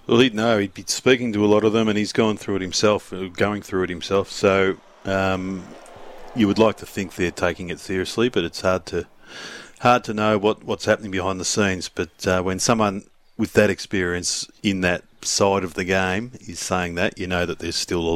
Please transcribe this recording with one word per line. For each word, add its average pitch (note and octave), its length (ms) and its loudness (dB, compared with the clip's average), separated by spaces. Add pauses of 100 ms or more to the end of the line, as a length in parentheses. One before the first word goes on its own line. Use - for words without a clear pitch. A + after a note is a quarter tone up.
Well, A#2+ 140 6
he'd B2+ 140 4
know. A2 240 2
He'd G2+ 160 -2
be F#2 120 -12
speaking B2 460 2
to G#2 120 2
a G#2 40 6
lot G#2 160 6
of G#2+ 80 4
them, A2 160 2
and G#2 100 2
he's G#2 140 -2
gone A2 240 2
through G2+ 200 -4
it F#2 60 -4
himself, G2 500 0
uh, F#2+ 140 -6
going G2 360 -2
through F#2 220 -2
it F2 60 -2
himself. F2+ 400 -2
So, F#2+ 460 4 (280)
um, F#2+ 600 -2 (720)
you A2 100 4
would G2 140 2
like A2 160 4
to - 100 -16
think F#2+ 300 -8
they're F2 160 0
taking F2 380 -4
it D#2 100 -10
seriously, F#2+ 480 -2
but G2 160 -2
it's - 160 -10
hard F#2 260 0
to, E2+ 200 -6 (760)
hard B2 240 4
to A2 100 -6
know G#2+ 240 2
what, G#2 240 0
what's A2 220 -6
happening G#2+ 260 0
behind F#2 300 -2
the E2+ 40 -6
scenes. F#2+ 480 0
But, - 320 -8
uh, F#2 180 2
when F#2+ 180 -2
someone G#2+ 420 2 (340)
with A2 180 -4
that G#2+ 160 6
experience F2+ 760 -4 (160)
in G2 200 0
that F2 200 0 (200)
side G2 420 2
of F2 100 -8
the F#2+ 100 -4
game F#2+ 480 -2 (140)
is E2+ 140 -12
saying F2+ 340 -2
that, - 240 -2
you F#2 80 -6
know F2+ 200 -2
that E2+ 120 -6
there's E2+ 180 -6
still F2+ 240 -2
a E2 160 -2